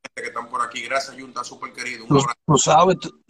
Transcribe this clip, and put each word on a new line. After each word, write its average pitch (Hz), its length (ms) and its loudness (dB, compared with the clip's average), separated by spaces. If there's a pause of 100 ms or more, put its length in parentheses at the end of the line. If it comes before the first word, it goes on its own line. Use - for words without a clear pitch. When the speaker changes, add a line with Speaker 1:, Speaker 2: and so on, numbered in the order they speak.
(140)
Speaker 1:
que - 80 -12
están 120 260 -8
por 120 140 -2
aquí. 120 200 -6
Gracias, 131 380 -4
Junta, 123 240 -10
súper 127 280 -12
querido, 120 320 -10
un 117 40 -16
Speaker 2:
Tú, 143 120 6
Speaker 1:
abrazo. 131 260 -2
Speaker 2:
tú 147 120 4
sabes, 160 420 6
tú, - 100 -8 (200)